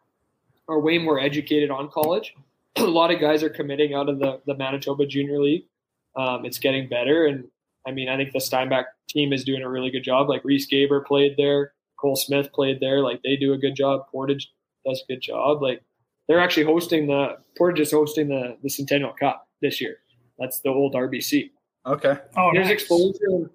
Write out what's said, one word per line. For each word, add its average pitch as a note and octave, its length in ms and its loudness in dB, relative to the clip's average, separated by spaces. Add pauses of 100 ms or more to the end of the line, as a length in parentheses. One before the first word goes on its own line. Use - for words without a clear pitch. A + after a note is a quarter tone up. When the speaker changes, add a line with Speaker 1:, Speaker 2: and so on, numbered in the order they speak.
(680)
Speaker 1:
are D#3 140 0
way E3 180 2
more D#3 220 0
educated D3 500 0
on C#3 200 -6
college. E3+ 440 -2 (220)
<clears throat> - 200 -20
A - 60 0
lot E3 300 4
of E3+ 80 0
guys D3+ 240 4
are D#3 60 0
committing C#3+ 440 -2
out C#3+ 140 0
of C#3 100 -2
the, C3+ 280 -2
the C#3 100 -4
Manitoba C#3 500 -2
Junior C#3+ 340 -2
League. D3 260 0 (500)
Um, B2+ 280 -4
it's B2 140 -10
getting C3+ 300 0
better. C3+ 380 2
And, C3+ 180 -2 (420)
I C3 60 -8
mean, C3 160 -6
I C3 80 -4
think C#3 160 -4
the E3+ 80 -4
Steinbach C3 460 0 (220)
team C#3+ 240 0
is C3 120 -2
doing C3+ 180 -4
a B2+ 60 -8
really B2+ 220 -4
good B2+ 120 -6
job. C3 260 2
Like, B2+ 160 -2
Reese C#3 240 0
Gaber C#3 360 2
played C#3 320 2
there. C#3+ 360 2 (280)
Cole C#3 160 0
Smith C#3 360 -2
played C3+ 280 0
there. C3+ 200 2
Like, B2+ 220 -2
they C3+ 140 0
do C#3 160 2
a C#3 60 0
good C#3 180 -2
job. C3+ 340 0
Portage C3+ 420 -4 (320)
does C3 180 -4
a C3 100 -10
good B2 80 -8
job. C3 420 -2
Like, B2+ 200 -2 (440)
they're E3+ 140 4
actually F3 240 2
hosting E3 420 2
the, C#3 320 0 (180)
Portage F3 240 2
is D3 120 0
hosting D3+ 360 2
the, B2 340 -4
the C#3 80 -6
Centennial C#3 420 -2
Cup - 360 -2 (140)
this - 180 -2
year. - 180 -8 (400)
That's B2+ 220 -8
the C3+ 100 -2
old C3+ 260 0
R B2+ 100 -2
B B2+ 140 -8
C. - 320 -2 (340)
Speaker 2:
Okay. C#3+ 300 0 (200)
Speaker 3:
Oh, F#3 160 4
Speaker 1:
There's F#3 140 4
Speaker 3:
nice. G#3 80 4
Speaker 1:
exposure F#3+ 540 2
and F3 260 0